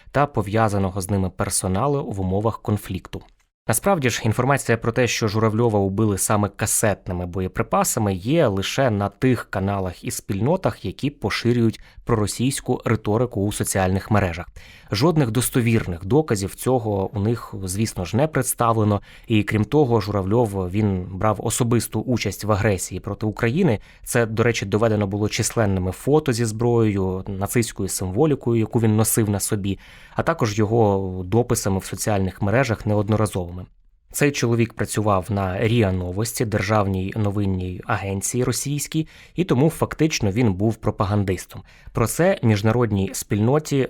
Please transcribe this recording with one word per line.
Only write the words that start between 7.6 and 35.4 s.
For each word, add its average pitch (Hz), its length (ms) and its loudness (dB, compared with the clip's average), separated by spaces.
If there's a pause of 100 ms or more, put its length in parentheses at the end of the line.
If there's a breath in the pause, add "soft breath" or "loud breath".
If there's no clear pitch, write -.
є 123 340 2
лише 101 420 0
на 101 200 0
тих - 400 0
каналах 95 540 -2
і - 80 -8
спільнотах, 117 720 -2
які 98 240 -4
поширюють 117 720 0 (240 soft breath)
проросійську 117 840 -2
риторику 107 600 0
у 104 60 -2
соціальних 95 600 -2
мережах. 90 360 0 (440 loud breath)
Жодних 139 400 2
достовірних 113 760 0
доказів 104 500 0
цього 107 580 -2
у 104 60 -4
них, 110 340 -2 (100)
звісно 95 420 -4
ж, 90 120 -2
не 147 100 4
представлено. 113 760 0 (260 loud breath)
І 107 160 4
крім 104 220 0
того, 123 360 4
Журавльов, 98 680 0
він 98 420 0
брав 98 320 0
особисту 113 580 0
участь 110 420 -2
в 104 80 0
агресії 98 480 0
проти 101 260 -6
України. 117 540 2 (240 loud breath)
Це, 120 220 0
до 110 180 0
речі, 113 220 0
доведено 104 420 2
було 101 220 -2
численними 98 600 0
фото 143 420 2
зі 117 120 -2
зброєю, 107 800 0
нацистською 98 640 -2
символікою, 117 680 0
яку 110 200 0
він 110 160 4
носив 110 340 2
на 104 100 0
собі, 98 400 -4 (360 loud breath)
а - 80 0
також 117 360 0
його 98 640 2
дописами 107 540 0
в - 60 -6
соціальних 98 560 -2
мережах 113 440 0
неодноразовими. 104 720 0 (560)
Цей 143 200 2
чоловік 117 420 2
працював 101 560 0
на 98 300 0